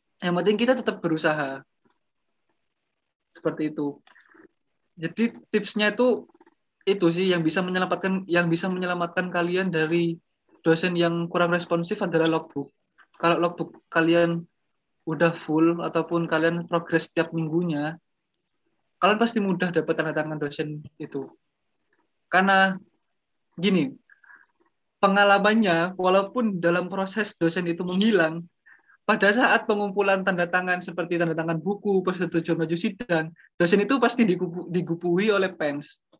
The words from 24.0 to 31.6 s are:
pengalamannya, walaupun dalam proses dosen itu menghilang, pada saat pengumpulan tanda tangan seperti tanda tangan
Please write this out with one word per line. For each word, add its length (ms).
pengalamannya, 960
walaupun 600
dalam 320
proses 480
dosen 320
itu 160
menghilang, 600
pada 240
saat 400
pengumpulan 560
tanda 240
tangan 320
seperti 400
tanda 160
tangan 240